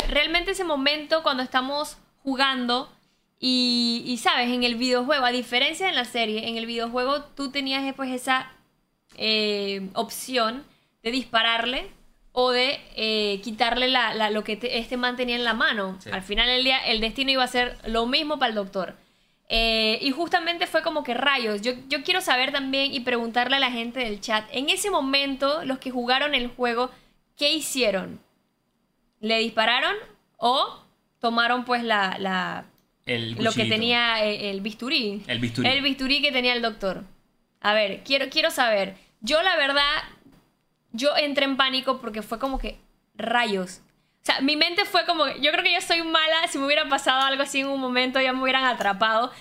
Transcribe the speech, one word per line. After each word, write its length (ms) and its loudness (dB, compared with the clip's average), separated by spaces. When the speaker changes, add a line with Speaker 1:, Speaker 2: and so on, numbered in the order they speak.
Speaker 1:
realmente 420 0
ese 120 -4
momento 580 0
cuando 220 0
estamos 540 -2
jugando 680 0
y, 600 2
y, 120 -4
¿sabes? 340 0
En 120 0
el 120 2
videojuego, 500 2
a 60 2
diferencia 560 0
de 60 0
la 120 0
serie, 440 -2
en 80 -6
el 100 -6
videojuego 560 -2
tú 280 -8
tenías 320 -2
después 280 -6
esa, 400 -2
eh, 800 0
opción 680 -2
de 100 -4
dispararle 760 0
o 180 2
de, 280 0
eh, 480 0
quitarle 440 0
la, 260 2
la, 160 0
lo 140 -2
que 140 -4
te-, 200 -4
este 180 -4
man 200 -2
tenía 200 -2
en 80 -2
la 120 2
mano. 460 0
Speaker 2:
Sí. 100 -14
Speaker 1:
Al 100 -4
final 260 0
del 160 2
día, 220 2
el 160 0
destino 300 0
iba 120 2
a 40 2
ser 380 -2
lo 200 0
mismo 340 0
para 100 2
el 60 -6
doctor. 400 -4
Eh, 520 2
y 100 0
justamente 560 0
fue 160 0
como 200 -2
que 100 -4
rayos. 480 2
Yo, 100 0
yo 140 -2
quiero 180 0
saber 300 2
también 420 -2
y 60 -4
preguntarle 560 0
a 40 2
la 120 2
gente 300 -6
del 200 -6
chat, 300 -2
en 180 -2
ese 220 0
momento, 720 0
los 140 -4
que 100 -10
jugaron 460 0
el 140 -2
juego, 420 0
¿qué 160 2
hicieron? 680 -2
¿Le 200 0
dispararon 560 2
o 460 0
tomaron, 460 2
pues, 180 0
la... 340 0
la, 480 -4
Speaker 2:
El 280 -2
Speaker 1:
lo 40 -6
que 100 0
Speaker 2:
cuchillito. 280 2
Speaker 1:
tenía 480 2
el, 220 0
el 160 -4
bisturí? 680 -4
Speaker 2:
El 120 -2
bisturí. 300 0
Speaker 1:
El 120 2
bisturí 400 -2
que 100 2
tenía 220 2
el 80 -2
doctor. 420 -4
A 140 4
ver, 300 0
quiero, 260 0
quiero 200 2
saber. 460 2
Yo, 240 2
la 140 4
verdad, 260 4
yo 260 0
entré 280 2
en 120 0
pánico 440 0
porque 220 -6
fue 160 -8
como 180 -2
que, 220 -8
rayos. 680 0
O 20 -20
sea, 160 2
mi 140 2
mente 300 2
fue 200 2
como 200 2
que, 160 -2
yo 100 4
creo 120 2
que 100 4
yo 80 2
soy 220 2
mala, 440 2
si 100 -6
me 80 -2
hubiera 240 2
pasado 320 2
algo 220 2
así 180 -2
en 60 -2
un 120 -2
momento, 400 0
ya 140 2
me 80 -2
hubieran 240 2
atrapado. 760 2